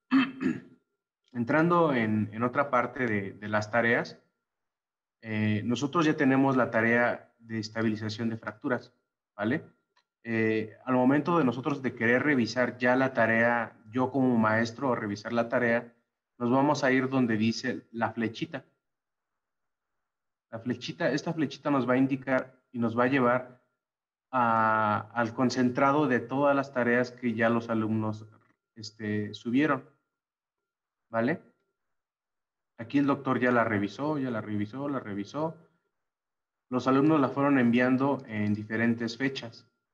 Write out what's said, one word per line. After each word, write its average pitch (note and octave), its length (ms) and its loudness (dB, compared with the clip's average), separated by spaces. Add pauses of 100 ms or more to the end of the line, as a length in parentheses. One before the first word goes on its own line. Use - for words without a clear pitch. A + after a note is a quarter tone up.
(100)
<clears throat> - 1200 -4
entrando D#3 640 2
en, G#2+ 380 0
en A2 100 -6
otra C3 280 -2
parte B2 360 0
de, G2 280 -2
de G#2 140 -14
las G#2+ 220 -2
tareas, A#2+ 480 0 (1040)
eh, G#2+ 440 0
nosotros C3+ 420 0
ya D3+ 100 2
tenemos C3+ 400 2
la A#2 140 0
tarea A#2 680 0
de A2+ 200 -8
estabilización A2 720 -4
de A2 80 -6
fracturas, - 540 -6 (420)
¿vale? A2 280 -2 (600)
Eh, A2 520 0 (120)
al B2+ 80 -2
momento C#3 420 2
de D#3 80 4
nosotros C3 380 -2
de B2 120 -4
querer A#2+ 280 2
revisar B2 560 0
ya B2 180 2
la C3 160 0
tarea, A2+ 640 0 (140)
yo B2+ 200 -2
como B2+ 280 2
maestro, A#2 560 0
revisar A2 400 -6
la A#2 160 0
tarea, A#2+ 420 0 (460)
nos A#2+ 120 -2
vamos C#3 320 2
a C3+ 100 2
ir B2+ 180 2
donde B2 260 2
dice A2+ 460 -2 (100)
la A2+ 200 -4
flechita. A2+ 520 -6 (1900)
La A2+ 100 -10
flechita, B2+ 500 -4
esta D3+ 240 -2
flechita D3 360 -4
nos C3 180 2
va B2+ 60 4
a C3 40 2
indicar C3+ 600 -2 (140)
y B2 60 -8
nos A#2 200 -2
va A#2+ 60 4
a B2+ 40 2
llevar B2+ 520 0 (720)
a, A2 800 2
al A#2 220 -2
concentrado C3+ 760 2
de B2 120 2
todas C#3+ 360 0
las C3+ 160 -4
tareas B2 380 2
que A#2+ 240 -4
ya A2+ 160 0
los A#2 180 0
alumnos, A2 560 -2 (520)
este, G#2 560 -6
subieron, C3 560 0 (1200)
¿vale? A#2+ 320 -2 (1400)
Aquí A#2 200 -2
el C#3+ 80 2
doctor C3 340 0
ya B2 100 4
la A#2+ 140 4
revisó, A2+ 540 -2
ya C3 120 -4
la A2 120 -6
revisó, G#2+ 480 -6
la C3 100 -4
revisó. A2 560 -6 (1120)
Los B2+ 180 -2
alumnos D3 340 4
la C3+ 100 0
fueron C#3 280 2
enviando B2+ 680 2
en G#2 260 -2
diferentes A2+ 640 -2
fechas. C3+ 500 -6 (280)